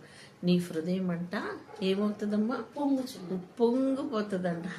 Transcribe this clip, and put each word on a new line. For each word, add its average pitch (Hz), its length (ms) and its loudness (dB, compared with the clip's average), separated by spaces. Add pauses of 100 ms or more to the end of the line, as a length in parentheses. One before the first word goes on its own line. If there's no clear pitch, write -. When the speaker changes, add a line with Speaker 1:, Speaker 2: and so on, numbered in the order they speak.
(440)
Speaker 1:
నీ 180 140 6
హృదయం 175 520 0
అంట 214 480 -4 (260)
ఏమవుతుందమ్మా? 208 720 2
Speaker 2:
ఉప్పొంగుచున్నది. 254 800 -2
Speaker 1:
ఉప్పొంగిపోతుందంట. 226 1300 0 (160)